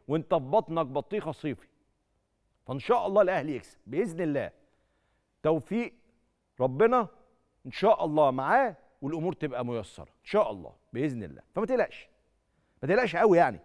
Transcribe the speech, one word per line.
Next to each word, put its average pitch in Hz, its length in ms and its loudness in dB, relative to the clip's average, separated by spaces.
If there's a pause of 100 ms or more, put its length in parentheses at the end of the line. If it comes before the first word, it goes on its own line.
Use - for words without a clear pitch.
وأنت 147 260 -4
في 135 60 4
بطنك 160 460 -2
بطيخة 147 460 -6
صيفي. - 360 -8 (1000)
فإن 135 120 -8
شاء 208 280 0
الله 196 140 4
الأهلي 160 340 0
يكسب - 220 -14 (100)
بإذن 165 340 -4
الله. 139 300 -4 (920)
توفيق 175 500 -2 (680)
ربنا 160 480 2 (580)
إن 131 60 -16
شاء 190 340 2
الله 151 260 4
معاه 175 440 0 (260)
والأمور 160 320 -4
تبقى 127 320 -6
ميسرة 117 380 -8
إن - 220 -20
شاء 185 260 2
الله 87 200 -14 (220)
بإذن 139 300 -4
الله. 73 180 -14 (140)
فما 202 100 -2
تقلقش، - 440 -2 (760)
ما 135 40 -6
تقلقش 190 280 0
قوي 185 220 6
يعني. 127 280 4